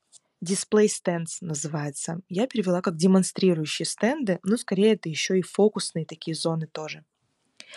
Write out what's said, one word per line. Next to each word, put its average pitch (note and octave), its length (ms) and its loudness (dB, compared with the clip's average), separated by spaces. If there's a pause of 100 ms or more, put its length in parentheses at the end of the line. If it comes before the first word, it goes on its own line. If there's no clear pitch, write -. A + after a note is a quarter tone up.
(440)
display G3+ 420 4
stands E3+ 540 -4
называется. D3+ 880 -6
Я F#3+ 180 0
перевела F#3 360 0
как F3 140 -2
демонстрирующие F3+ 880 2
стенды, A3+ 560 -2
но G3+ 160 0
скорее G3+ 360 2
это G#3 140 -6
еще D#3 260 -2
и F#3 80 4
фокусные G3 640 0
такие D#3+ 300 -8
зоны D#3+ 320 -2
тоже. D#3 380 -10 (720)